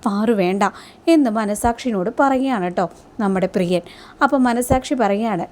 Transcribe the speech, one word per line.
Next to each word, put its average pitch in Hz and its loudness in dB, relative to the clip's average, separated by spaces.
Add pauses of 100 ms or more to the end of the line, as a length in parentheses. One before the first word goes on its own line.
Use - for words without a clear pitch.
പാറു 214 0
വേണ്ട" 196 0 (460)
എന്ന് 302 4
മനസാക്ഷിനോട് 214 -2 (100)
പറയുകയാണ് 262 0
ട്ടോ 180 -2 (340)
നമ്മുടെ 190 0
പ്രിയൻ. 180 0 (400)
അപ്പോൾ 285 2
മനസാക്ഷി 254 0
പറയുകയാണ്, 208 -2